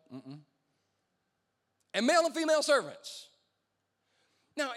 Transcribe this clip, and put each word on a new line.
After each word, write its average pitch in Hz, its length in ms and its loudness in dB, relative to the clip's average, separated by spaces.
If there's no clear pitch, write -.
Mm-mm. 135 240 -16
And 214 120 0
male 330 200 4
and 277 80 -2
female 311 280 2
servants. - 680 -2
Now, 277 200 -4